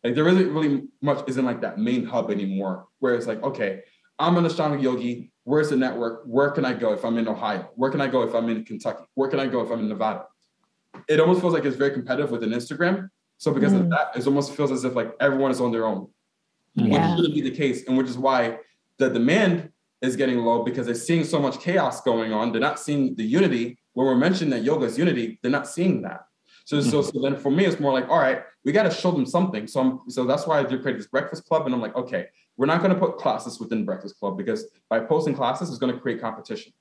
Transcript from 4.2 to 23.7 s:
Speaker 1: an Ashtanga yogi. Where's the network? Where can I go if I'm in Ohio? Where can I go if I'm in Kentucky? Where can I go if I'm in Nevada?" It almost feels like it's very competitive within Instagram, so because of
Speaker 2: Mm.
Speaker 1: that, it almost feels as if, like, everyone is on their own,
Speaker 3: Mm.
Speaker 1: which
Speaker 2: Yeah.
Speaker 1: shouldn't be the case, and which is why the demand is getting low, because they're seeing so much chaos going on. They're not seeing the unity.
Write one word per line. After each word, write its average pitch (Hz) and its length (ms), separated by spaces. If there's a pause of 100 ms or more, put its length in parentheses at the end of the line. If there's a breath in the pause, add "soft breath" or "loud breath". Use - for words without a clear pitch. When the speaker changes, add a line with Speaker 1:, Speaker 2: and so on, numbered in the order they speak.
Speaker 1:
an 170 80
Ashtanga 151 380
yogi. 123 500 (120)
Where's 147 260
the 139 60
network? 117 500
Where 135 240
can 143 160
I 123 80
go 110 180
if 104 140
I'm 117 100
in 113 100
Ohio? 107 480
Where 131 160
can 139 120
I 135 40
go 127 160
if 113 120
I'm 117 160
in 110 140
Kentucky? - 400 (100)
Where 135 160
can 139 100
I 135 60
go 120 160
if - 80
I'm 117 100
in 107 80
Nevada?" 104 380 (840)
It 151 120
almost 180 200
feels 175 140
like 135 100
it's 127 120
very 139 160
competitive 127 380
within 110 200
Instagram, 170 580 (360)
so 151 120
because 196 180
of 185 80
Speaker 2:
Mm. 170 80
Speaker 1:
that, 151 160 (100)
it 123 100
almost 139 300
feels 143 160
as 127 160
if, 120 120
like, 113 100 (100)
everyone 135 300
is 127 100
on 120 100
their 113 220
own, 95 80 (800)
Speaker 3:
Mm. - 60
Speaker 1:
which - 80
Speaker 2:
Yeah. 165 220
Speaker 1:
shouldn't 165 200
be 151 160
the 127 120
case, 131 240
and 131 120
which 131 160
is - 20 (100)
why 123 320 (420 loud breath)
the - 80 (100)
demand 175 360 (460)
is 127 160
getting 127 220 (100)
low, 117 200
because 123 180
they're 117 80 (160)
seeing 165 140
so 160 220
much 123 140
chaos 175 400
going 113 320
on. 110 200
They're 113 80 (100)
not - 160
seeing 143 160 (180)
the 110 40 (160)
unity. 127 240 (300)